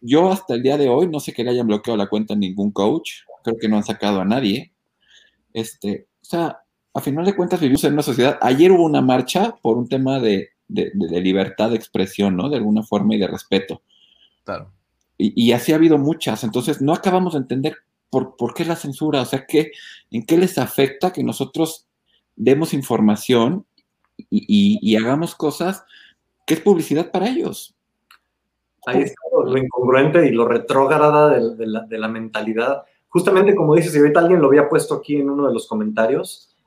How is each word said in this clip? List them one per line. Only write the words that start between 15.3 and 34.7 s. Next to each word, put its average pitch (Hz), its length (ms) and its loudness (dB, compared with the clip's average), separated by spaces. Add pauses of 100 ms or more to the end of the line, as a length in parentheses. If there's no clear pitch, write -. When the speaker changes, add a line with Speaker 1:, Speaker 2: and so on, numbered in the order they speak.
Speaker 1:
y 117 120 4
así 120 180 0
ha 156 40 4
habido 156 220 4
muchas. 139 460 -4
Entonces, 123 380 -4
no 143 120 0
acabamos 180 400 -2
de 151 60 -4
entender 135 380 -6 (320)
por, 131 280 -4
por 117 160 -6
qué 170 120 -4
la 165 100 -4
censura. 147 460 -4
O 120 40 -2
sea, - 200 -6
¿qué, 151 260 0 (380)
en 110 160 -8
qué 165 120 2
les 185 200 2
afecta 139 560 -2
que 143 100 -6
nosotros 135 640 -6 (480)
demos 139 380 0
información 120 920 0 (520)
y, - 120 -20
y, 104 520 2
y 110 140 0
hagamos 131 400 -2
cosas 170 480 -4 (640)
que 160 80 2
es 160 40 -6
publicidad 165 520 2
para 190 180 -2
ellos? - 460 -6 (1120)
Speaker 3:
Ahí 131 160 2
está - 180 -8 (100)
lo, 156 140 2
lo 127 140 0
incongruente 131 680 2
y 127 60 2
lo 113 160 2
retrógrada 147 840 4
de, 117 260 2
de 110 120 -6
la, 110 140 -4
de 110 180 -12
la 110 80 -4
mentalidad. 113 760 -4 (260)
Justamente 196 440 4
como 160 220 4
dices, 160 200 2
y 147 40 4
ahorita 147 220 6
alguien 170 200 4
lo 143 60 4
había 143 200 6
puesto 156 280 0